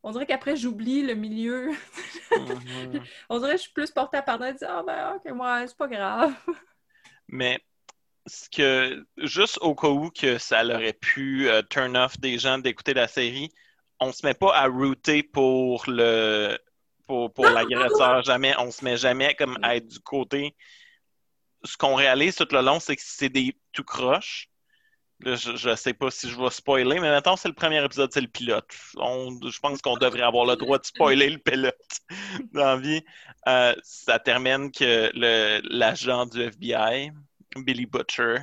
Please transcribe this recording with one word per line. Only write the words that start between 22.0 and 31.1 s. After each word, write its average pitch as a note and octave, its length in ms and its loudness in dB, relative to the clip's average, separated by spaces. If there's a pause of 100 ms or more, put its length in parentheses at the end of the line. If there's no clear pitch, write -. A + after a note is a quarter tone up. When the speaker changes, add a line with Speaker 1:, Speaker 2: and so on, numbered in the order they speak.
Speaker 2:
tout D#3+ 140 0
le C3+ 100 4
long, C#3 200 4
c'est D3 160 -4
que - 80 -18
c'est - 260 -4
des C3 260 -2 (160)
tout - 120 -8
croches. - 640 -2 (720)
Là, B2+ 160 -4
je, A#2 200 -8
je A#2+ 200 -2
sais B2 180 -4
pas C3+ 160 -4
si - 180 -12
je A#2+ 100 -10
vais B2+ 120 0
spoiler, C3+ 480 0
mais E3 120 0
mettons, D3 260 4
c'est F#3 120 -6
le D#3+ 60 -4
premier D#3 280 0
épisode, C3+ 300 -2
c'est C#3+ 80 0
le B2 80 -4
pilote. A#2 400 -4 (280)
On, B2+ 340 -4 (180)
je A#2+ 120 -10
pense C#3+ 200 -2
qu'on B2 160 0
devrait B2 260 2
avoir A#2+ 220 4
le B2 120 4
droit C3 220 0
de C3 60 -6
spoiler C#3 460 4